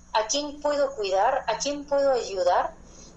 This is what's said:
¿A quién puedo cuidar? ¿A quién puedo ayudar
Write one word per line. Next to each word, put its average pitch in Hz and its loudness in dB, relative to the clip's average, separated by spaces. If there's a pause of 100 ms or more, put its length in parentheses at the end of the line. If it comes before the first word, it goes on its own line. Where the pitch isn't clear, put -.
(120)
¿A 214 2
quién 294 -6
puedo 285 0
cuidar? 208 2
¿A 214 -2
quién 285 -4
puedo 277 2
ayudar 196 0 (420)